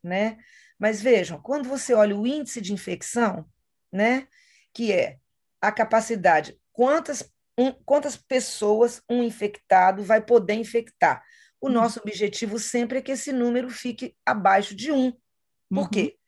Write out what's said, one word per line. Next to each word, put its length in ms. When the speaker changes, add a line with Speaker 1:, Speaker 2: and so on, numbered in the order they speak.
Speaker 1:
né? 340
Mas 240
vejam, 360
quando 300
você 240
olha 240
o 80
índice 340
de 140
infecção, 720
né, 340
que 180
é 280
a 100
capacidade, 880
quantas, 580
um, 140
quantas 460
pessoas 920
um 140
infectado 800
vai 180
poder 340
infectar. 680
O 100
Speaker 2:
Hum. 20
Speaker 1:
nosso 280
objetivo 600
sempre 400
é 20
que 120
esse 180
número 380
fique 460
abaixo 500
de 160
um. 200
Por 180
Speaker 2:
Uhum. 40
Speaker 1:
quê? 380